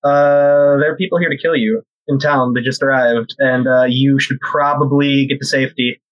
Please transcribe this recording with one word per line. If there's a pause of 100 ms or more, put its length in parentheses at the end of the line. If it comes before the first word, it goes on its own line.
Uh,
there
are
people
here
to
kill
you (260)
in
town.
They
just
arrived,
and,
uh,
you
should
probably
get
to
safety. (120)